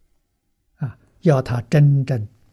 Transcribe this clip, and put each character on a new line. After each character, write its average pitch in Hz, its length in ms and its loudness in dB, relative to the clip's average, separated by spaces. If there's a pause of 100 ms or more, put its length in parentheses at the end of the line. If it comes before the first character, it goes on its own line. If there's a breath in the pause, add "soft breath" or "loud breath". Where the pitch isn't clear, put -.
(800)
啊！ 143 80 -8
啊， - 100 -16 (220)
要 147 200 2
他 123 220 -4
真 143 420 2
正 123 240 -6 (260)